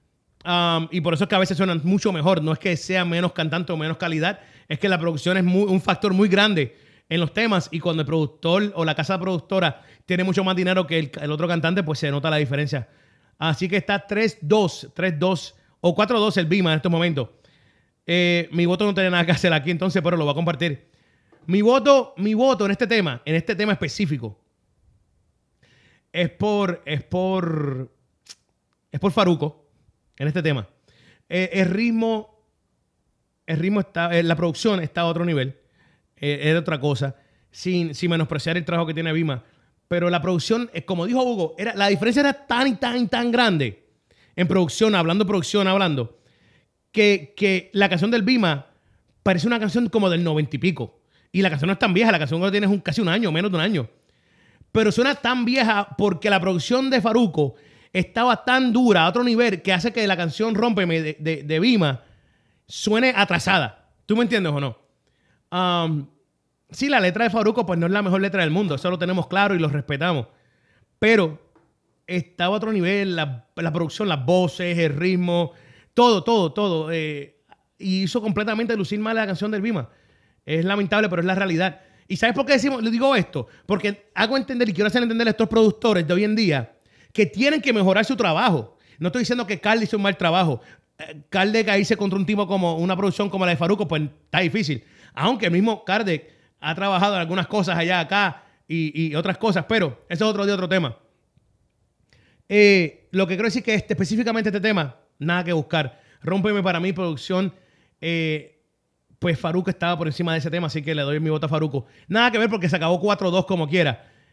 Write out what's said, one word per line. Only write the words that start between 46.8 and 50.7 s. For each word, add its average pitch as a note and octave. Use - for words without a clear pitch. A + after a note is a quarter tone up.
que, G3+
que F#3+
la G3
canción F#3
del A#3
Bima F#3
parece F3+
una A#3
canción G#3+
como G3+
del F3
noventa D#3
y -
pico. -